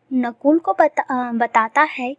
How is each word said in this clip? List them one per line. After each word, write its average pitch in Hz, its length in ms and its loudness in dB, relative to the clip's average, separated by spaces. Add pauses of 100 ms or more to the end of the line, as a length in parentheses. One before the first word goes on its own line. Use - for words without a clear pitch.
(140)
नकुल 254 460 0
को 381 140 -2
बता-, 302 360 2
अ, 247 220 -4
बताता 233 500 0
है 262 380 -4